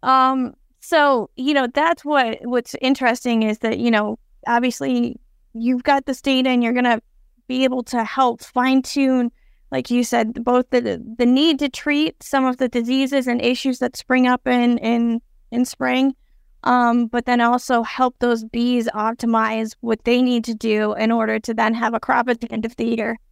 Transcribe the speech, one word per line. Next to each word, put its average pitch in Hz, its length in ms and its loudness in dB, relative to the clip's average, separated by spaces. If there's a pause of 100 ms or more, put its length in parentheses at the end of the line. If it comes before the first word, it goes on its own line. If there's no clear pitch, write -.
Um, 262 540 2 (240)
so, 285 560 2
you 262 180 -2
know, 262 180 2
that's 330 340 0
what, 269 380 0
what's 240 380 -4
interesting 247 640 0
is 214 160 -2
that, 226 180 -2
you 233 140 0
know, 214 260 0 (300)
obviously 240 720 -2 (340)
you've 247 300 -2
got 277 220 2
this 262 160 -6
data 262 280 0
and 247 140 2
you're 233 100 0
gonna 247 280 2 (460)
be 254 160 -2
able 254 200 0
to 233 200 -4
help 233 380 0
fine 262 400 2
tune, 262 500 0 (380)
like 262 220 -6
you 240 120 2
said, 233 400 -2
both 247 260 0
the, 233 340 -2 (140)
the 247 80 2
need 269 340 4
to 294 80 -2
treat 294 560 -2
some 269 220 0
of 254 120 0
the 254 120 0
diseases 262 580 0
and 240 140 -2
issues 247 380 -2
that - 180 -4
spring 254 300 2
up 247 200 0
in, 240 300 2
in, 233 440 0 (300)
in 240 140 0
spring, 262 500 -2 (480)
um, 240 440 2
but 240 180 -4
then 240 160 2
also 240 420 2
help 254 360 -2
those 233 260 0
bees 240 480 0
optimize 220 880 -2
what 226 240 -2
they 247 160 4
need 247 240 2
to 233 80 -6
do 214 400 -2
in 220 180 0
order 220 280 0
to 226 140 -8
then 226 200 0
have 226 200 -2
a 226 60 -2
crop 247 300 0
at 233 100 0
the 240 120 -10
end 214 140 -6
of 226 120 -8
the 226 80 -2
year. 226 340 -4 (120)